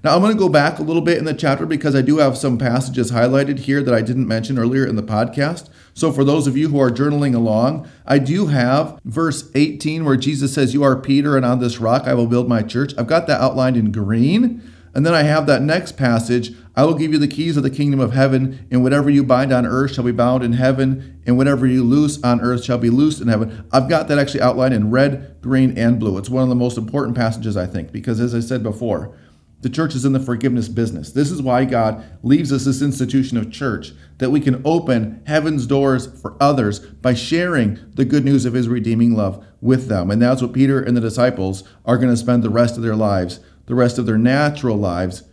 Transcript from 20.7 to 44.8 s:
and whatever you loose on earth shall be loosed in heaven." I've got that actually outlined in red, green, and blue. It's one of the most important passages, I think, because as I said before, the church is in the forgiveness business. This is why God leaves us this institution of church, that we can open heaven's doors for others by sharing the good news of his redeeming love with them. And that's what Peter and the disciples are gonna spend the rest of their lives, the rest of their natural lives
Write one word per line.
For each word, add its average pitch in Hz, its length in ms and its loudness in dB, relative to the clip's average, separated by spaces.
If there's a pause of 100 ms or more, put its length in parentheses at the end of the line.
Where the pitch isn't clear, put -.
and 123 100 4
whatever 135 300 2
you 127 160 2
loose 147 400 2
on 120 180 2
earth 120 220 -2
shall 120 160 -2
be 117 100 2
loosed 147 320 2
in 120 60 -2
heaven." 110 440 -2
I've 131 160 2
got 156 200 0
that 147 100 0
actually 139 240 -2
outlined 127 320 2
in 107 160 0
red, 135 520 0
green, 131 360 2
and 117 220 2
blue. 101 180 -2
It's 101 120 -8
one 131 120 0
of 127 80 2
the 123 60 0
most 120 240 0
important 117 360 -4
passages, 113 400 -2
I 92 120 -2
think, 87 240 -8
because 113 280 -4
as 120 140 -2
I 120 60 -2
said 117 240 -4
before, 104 480 -4 (500)
the - 80 -4
church 160 240 -4
is 131 120 -4
in 135 60 2
the 131 80 0
forgiveness 123 480 -2
business. 98 440 -4
This 143 180 0
is 170 100 -6
why 131 260 0
God 113 380 -2 (200)
leaves 135 280 2
us 135 140 -2
this 135 160 0
institution 131 560 -2
of 107 140 -6
church, - 420 -6 (240)
that 131 140 -2
we 151 80 2
can 135 260 0
open 135 600 0
heaven's 151 420 -2
doors 139 400 0 (120)
for - 220 -14
others 131 380 2
by - 340 -2
sharing 143 640 -2 (160)
the 135 100 0
good 131 220 2
news 139 180 2
of 120 100 -2
his 123 140 -2
redeeming 117 480 2
love 98 240 -2 (220)
with 127 260 2
them. 92 220 -2
And 104 100 0
that's 123 220 2
what 120 100 -4
Peter 135 300 2
and 120 160 0
the 117 40 0
disciples 107 640 -2 (220)
are 120 140 2
gonna 123 180 2
spend 120 240 0
the 110 80 -2
rest 117 260 2
of 120 60 -8
their 113 140 -2
lives, 98 440 -2 (280)
the 123 80 -4
rest 123 240 2
of 113 80 -2
their 110 100 2
natural 131 600 0
lives 92 440 -4 (120)